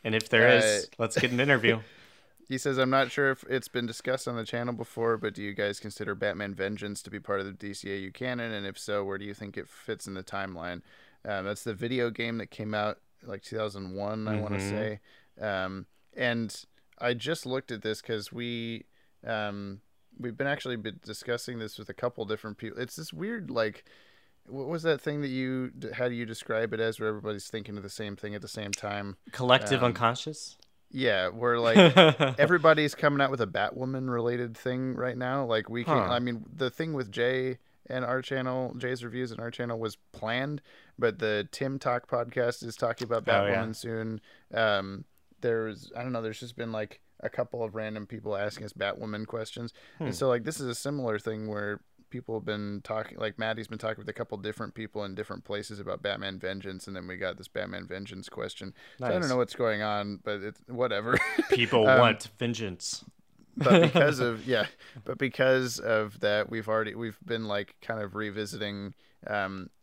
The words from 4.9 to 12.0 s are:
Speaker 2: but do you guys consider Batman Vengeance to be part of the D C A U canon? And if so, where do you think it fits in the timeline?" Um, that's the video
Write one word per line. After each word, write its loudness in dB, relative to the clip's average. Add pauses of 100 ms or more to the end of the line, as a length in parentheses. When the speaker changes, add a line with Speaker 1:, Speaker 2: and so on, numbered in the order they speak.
Speaker 2:
but -2
do -8
you -6
guys -2
consider -6
Batman -2
Vengeance -4
to -14
be -10
part -2
of -4
the -8
D -10
C -8
A -4
U -8
canon? -6
And -6
if -8
so, -2
where -4
do -8
you -8
think -10
it -10
fits -10
in -8
the -8
timeline?" -6 (440)
Um, -2
that's -6
the -2
video 0